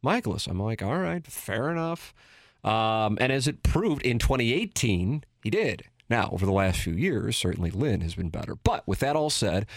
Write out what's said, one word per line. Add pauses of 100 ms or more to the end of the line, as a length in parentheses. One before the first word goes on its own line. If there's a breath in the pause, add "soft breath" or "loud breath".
Michaelis."
I'm
like,
"All
right,
fair
enough." (500 loud breath)
Um,
and
as
it
proved,
in
twenty
eighteen, (180)
he
did. (260)
Now,
over
the
last
few
years,
certainly
Lynn
has
been
better.
But
with
that
all
said, (120 loud breath)